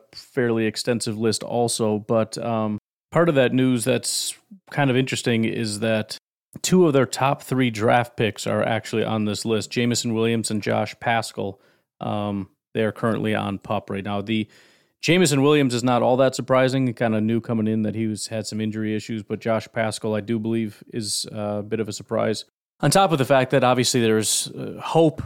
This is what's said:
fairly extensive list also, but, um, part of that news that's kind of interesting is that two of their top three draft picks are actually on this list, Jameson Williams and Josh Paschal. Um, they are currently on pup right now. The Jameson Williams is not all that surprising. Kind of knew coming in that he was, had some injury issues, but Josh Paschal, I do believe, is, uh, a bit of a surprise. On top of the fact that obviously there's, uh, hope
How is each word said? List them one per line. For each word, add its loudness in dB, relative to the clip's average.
fairly 0
extensive -4
list 0
also, 0
but, 0
um, -2
part 4
of 2
that 4
news 2
that's -2
kind 2
of 2
interesting 0
is -4
that -2
two 6
of 4
their 4
top -2
three 0
draft 2
picks -2
are 0
actually -2
on -2
this -4
list, -2
Jameson -2
Williams 0
and -4
Josh -2
Paschal. -4
Um, -4
they 0
are -2
currently -2
on -4
pup -6
right -6
now. -4
The -2
Jameson 2
Williams 4
is -2
not 2
all 2
that 2
surprising. 2
Kind 0
of 0
knew 0
coming -2
in 0
that -4
he -2
was, -6
had -6
some -6
injury -2
issues, -6
but -6
Josh 0
Paschal, -2
I -2
do -2
believe, -4
is, -6
uh, -6
a -4
bit -4
of -6
a -8
surprise. -4
On 2
top 6
of 2
the 2
fact 4
that 4
obviously 2
there's, 0
uh, -12
hope 2